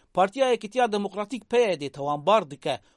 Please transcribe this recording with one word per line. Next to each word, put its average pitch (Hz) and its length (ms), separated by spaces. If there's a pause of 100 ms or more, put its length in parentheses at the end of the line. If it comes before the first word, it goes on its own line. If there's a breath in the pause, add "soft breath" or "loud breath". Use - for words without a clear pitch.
(140 soft breath)
Partiya 202 360
Yekîtiya 233 420
Demokratîk 208 580
P 240 120
Y 185 180
D 139 120
tawanbar 147 600
dike, 143 280 (180)